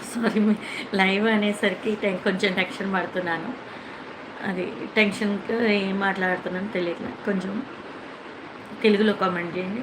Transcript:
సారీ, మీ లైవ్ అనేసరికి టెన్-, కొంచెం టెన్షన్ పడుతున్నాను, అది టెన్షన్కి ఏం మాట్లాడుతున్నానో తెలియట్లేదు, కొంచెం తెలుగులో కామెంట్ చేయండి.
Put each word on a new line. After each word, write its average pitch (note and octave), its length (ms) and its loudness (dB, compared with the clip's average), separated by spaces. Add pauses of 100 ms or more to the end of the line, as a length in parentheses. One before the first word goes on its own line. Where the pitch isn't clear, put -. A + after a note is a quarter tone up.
(140)
సారీ, A3+ 260 2
మీ G#3+ 140 6 (400)
లైవ్ G3 340 6
అనేసరికి G#3 760 2
టెన్-, G3 160 2
కొంచెం F#3+ 360 2
టెన్షన్ F#3+ 400 -2
పడుతున్నాను, F3 760 -2 (800)
అది F3+ 240 -2 (240)
టెన్షన్కి G#3 580 2 (180)
ఏం G3 280 2
మాట్లాడుతున్నానో F#3 760 0
తెలియట్లేదు, - 500 -4
కొంచెం G3 380 -2 (1200)
తెలుగులో G#3 300 6
కామెంట్ F3 440 -2
చేయండి. F#3+ 260 -4